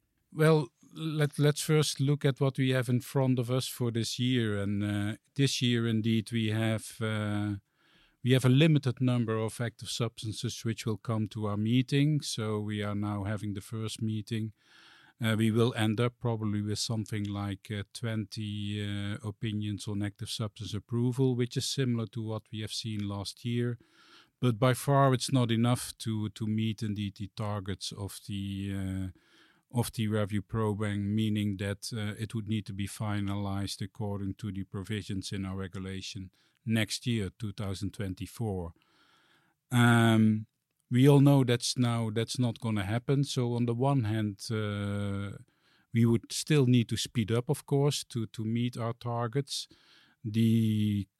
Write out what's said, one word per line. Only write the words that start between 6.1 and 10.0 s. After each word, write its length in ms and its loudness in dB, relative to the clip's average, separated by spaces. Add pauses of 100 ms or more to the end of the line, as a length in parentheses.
we 160 0
have, 520 -2
uh, 560 -2 (680)
we 80 4
have 120 6
a 40 6
limited 520 4
number 360 2
of 240 -4
active 280 -8
substances 760 -6